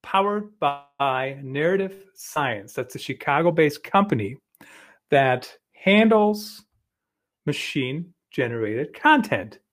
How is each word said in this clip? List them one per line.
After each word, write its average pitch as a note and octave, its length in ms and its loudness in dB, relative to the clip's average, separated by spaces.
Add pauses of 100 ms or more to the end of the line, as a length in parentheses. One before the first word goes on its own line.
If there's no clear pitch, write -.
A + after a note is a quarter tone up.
powered G3+ 560 -2
by C#3 800 -2
Narrative E3+ 720 -2
Science, A#2 600 -6
that's B2+ 220 -8
a C3 40 -10
Chicago-based D3+ 840 0
company C#3 540 0 (760)
that C3 460 2 (140)
handles G#3+ 960 2 (800)
machine-generated B2+ 1500 -6
content. G#3 680 0 (140)